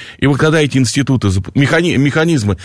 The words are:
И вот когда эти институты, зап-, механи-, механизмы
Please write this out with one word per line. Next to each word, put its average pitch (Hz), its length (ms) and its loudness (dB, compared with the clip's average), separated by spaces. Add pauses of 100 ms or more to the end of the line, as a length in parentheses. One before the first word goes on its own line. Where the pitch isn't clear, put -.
(180)
И - 100 0
вот 139 100 0
когда 156 240 2
эти 139 160 0
институты, 131 500 0
зап-, 92 300 -2
механи-, 156 380 2
механизмы 139 680 0